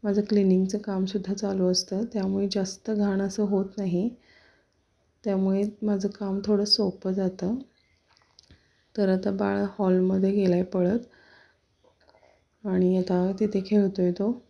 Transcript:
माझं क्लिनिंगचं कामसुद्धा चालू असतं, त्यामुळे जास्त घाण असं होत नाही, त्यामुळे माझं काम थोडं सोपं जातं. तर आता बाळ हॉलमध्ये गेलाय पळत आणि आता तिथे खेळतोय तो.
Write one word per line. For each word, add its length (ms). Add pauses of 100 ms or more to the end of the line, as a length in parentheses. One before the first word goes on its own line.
माझं 180
क्लिनिंगचं 560
कामसुद्धा 560
चालू 380
असतं, 320 (100)
त्यामुळे 380
जास्त 400
घाण 300
असं 220
होत 220 (120)
नाही, 320 (1120)
त्यामुळे 400 (200)
माझं 260
काम 360
थोडं 200
सोपं 460
जातं. 440 (1400)
तर 120
आता 220
बाळ 340 (140)
हॉलमध्ये 520
गेलाय 320
पळत 360 (1700)
आणि 320
आता 420
तिथे 260
खेळतोय 460
तो. 380